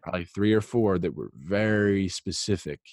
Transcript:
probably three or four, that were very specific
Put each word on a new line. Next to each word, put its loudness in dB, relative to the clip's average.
probably -8
three 2
or 6
four, 0
that -2
were -10
very 2
specific -6